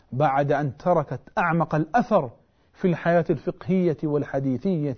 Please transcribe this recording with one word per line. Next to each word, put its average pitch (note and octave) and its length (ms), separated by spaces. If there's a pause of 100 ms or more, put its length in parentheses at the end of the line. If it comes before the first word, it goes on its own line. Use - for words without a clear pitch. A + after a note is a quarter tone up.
(120)
بعد C#3 400
أن C#3+ 260
تركت D#3+ 420 (180)
أعمق E3+ 380
الأثر D#3+ 540 (440)
في - 140
الحياة E3+ 420
الفقهية F3 720
والحديثية C#3+ 960